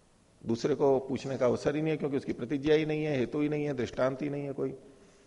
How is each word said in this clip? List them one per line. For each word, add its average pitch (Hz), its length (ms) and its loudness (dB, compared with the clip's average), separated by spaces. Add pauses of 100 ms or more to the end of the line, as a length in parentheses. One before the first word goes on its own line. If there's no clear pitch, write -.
(460)
दूसरे 117 300 0
को 135 240 4
पूछने 131 380 -4
का 127 80 4
अवसर 123 300 2
ही 151 60 0
नहीं 160 100 0
है, 151 60 0
क्योंकि 139 200 -2
उसकी - 160 -4
प्रतिज्ञा 143 420 2
ही 156 100 2
नहीं 151 200 -2
है, 151 120 0
हेतु 123 220 0
ही 147 100 2
नहीं 147 160 -2
है, 147 80 -2
दृष्टांत 131 480 -2
ही 147 80 -2
नहीं 143 140 -4
है 139 100 -6
कोई। 135 160 -4 (580)